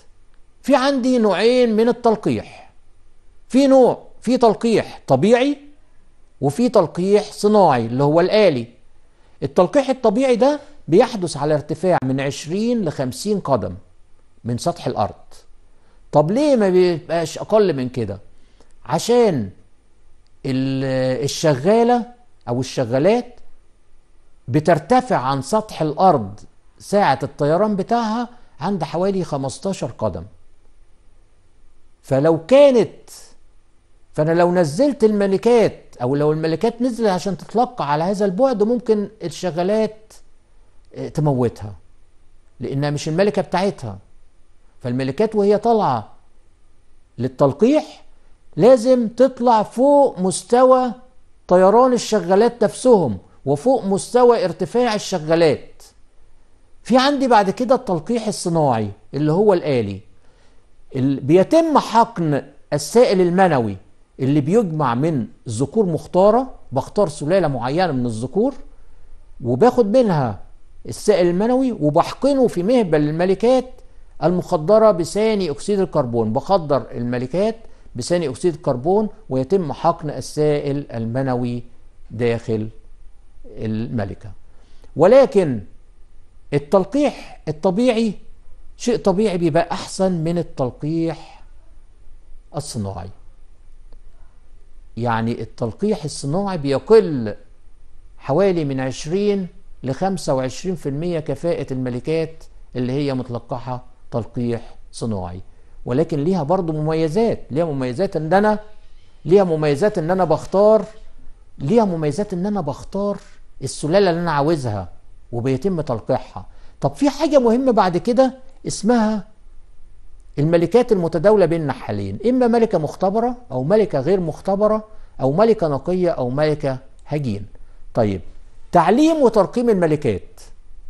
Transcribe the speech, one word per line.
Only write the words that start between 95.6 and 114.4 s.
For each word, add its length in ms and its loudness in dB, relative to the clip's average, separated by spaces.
الصناعي 540 -6
بيقل 800 2
حوالي 480 0
من 140 -4
عشرين 680 -2
لخمسة 500 -4
وعشرين 420 -4
في 140 -8
المية 300 -4
كفاءة 540 -4
الملكات 720 -4
اللي 180 -4
هي 200 -2
متلقحة 720 -8
تلقيح 640 -6
صناعي، 500 -8
ولكن 380 -2
ليها 200 0
برضو 300 -2
مميزات. 800 -2
ليها 140 -2
مميزات 500 -4
ان 180 -2
انا، 260 2
ليها 180 6
مميزات 540 0
ان 140 -2
انا 120 2
بختار، 640 2
ليها 260 2
مميزات 480 -2
ان 120 -4
انا 160 -4
بختار 560 -6
السلالة 460 0
اللي 120 0
انا 100 -2
عاوزها 580 -2